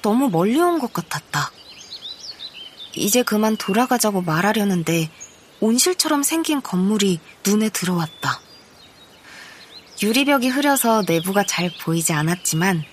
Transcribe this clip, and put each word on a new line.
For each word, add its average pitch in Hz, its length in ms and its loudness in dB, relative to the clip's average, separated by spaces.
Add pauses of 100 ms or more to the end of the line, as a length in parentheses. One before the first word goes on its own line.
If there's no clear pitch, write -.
너무 240 300 2
멀리 196 300 2
온 349 180 2
것 247 140 -4
같았다. - 580 -6 (1400)
이제 226 280 0
그만 214 340 0
돌아가자고 214 680 0
말하려는데 170 880 0 (500)
온실처럼 285 640 2
생긴 311 400 0
건물이 190 580 0 (260)
눈에 214 220 2
들어왔다. 175 720 -4 (1600)
유리벽이 262 460 2
흐려서 254 580 2
내부가 180 380 0
잘 175 260 -2 (120)
보이지 165 300 0
않았지만 165 800 0